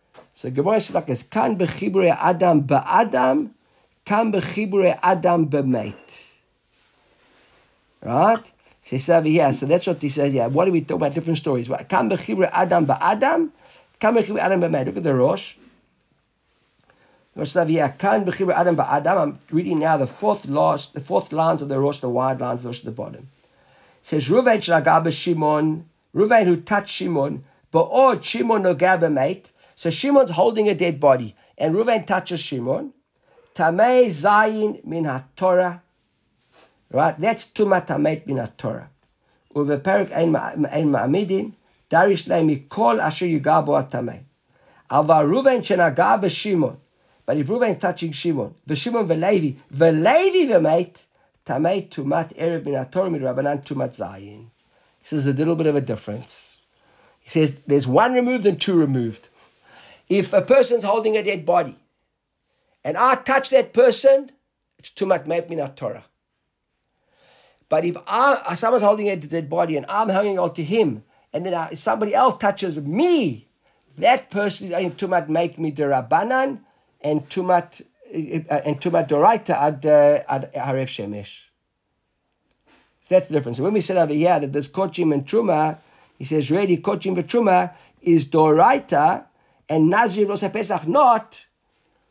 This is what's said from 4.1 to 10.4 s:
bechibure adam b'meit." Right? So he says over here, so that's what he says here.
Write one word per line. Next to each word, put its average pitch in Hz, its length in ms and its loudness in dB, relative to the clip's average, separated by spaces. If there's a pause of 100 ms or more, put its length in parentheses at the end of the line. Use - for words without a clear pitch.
bechibure 196 680 0
adam 175 480 2
b'meit." 127 720 -4 (1800)
Right? 180 420 0 (400)
So - 120 -8
he 135 40 -6
says 165 200 2
over 160 80 0
here, 156 260 2
so 127 140 -6
that's - 180 2
what 170 160 -4
he 147 80 -4
says 143 240 -2
here. 120 160 0